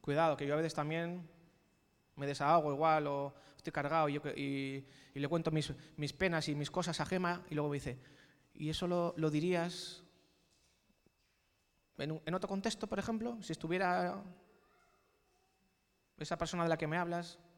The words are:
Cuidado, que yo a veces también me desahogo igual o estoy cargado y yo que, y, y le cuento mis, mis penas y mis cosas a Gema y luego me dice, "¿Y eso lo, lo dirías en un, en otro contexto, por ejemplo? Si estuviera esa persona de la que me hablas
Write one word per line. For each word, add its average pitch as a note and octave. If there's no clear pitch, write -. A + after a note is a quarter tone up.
Cuidado, D3+
que C#3+
yo D3
a -
veces D#3+
también E3
me C#3
desahogo D3
igual D#3
o C#3+
estoy D#3+
cargado D3
y C#3+
yo C#3+
que, D3
y, C3+
y C#3
le C#3
cuento D#3+
mis, D#3
mis D3
penas E3+
y D3
mis D3
cosas E3+
a D3+
Gema F3+
y -
luego D3
me C#3+
dice, C3+
"¿Y D3+
eso F3
lo, F3
lo D#3+
dirías E3+
en D3+
un, D#3+
en D#3+
otro F#3
contexto, G3
por -
ejemplo? A3+
Si -
estuviera F3+
esa D#3
persona E3+
de E3
la D#3+
que D#3+
me D#3
hablas E3+